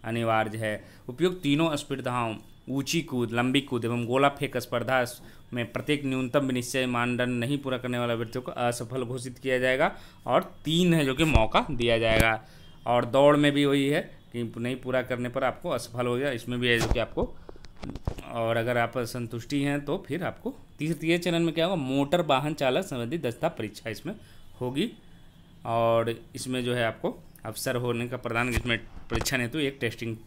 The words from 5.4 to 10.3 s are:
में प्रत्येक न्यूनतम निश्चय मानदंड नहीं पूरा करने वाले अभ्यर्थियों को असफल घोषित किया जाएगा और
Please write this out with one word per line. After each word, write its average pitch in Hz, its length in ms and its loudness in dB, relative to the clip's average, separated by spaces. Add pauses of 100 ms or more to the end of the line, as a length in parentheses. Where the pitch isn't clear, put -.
में 117 180 -4
प्रत्येक 143 320 -2
न्यूनतम 131 460 0
निश्चय 127 360 0
मानदंड 123 540 0
नहीं 135 180 0
पूरा 131 200 -2
करने 123 200 -4
वाले 120 140 0
अभ्यर्थियों 117 300 -4
को - 100 -8
असफल 123 500 -2
घोषित 123 360 -8
किया 131 200 0
जाएगा 131 380 2 (300)
और - 380 2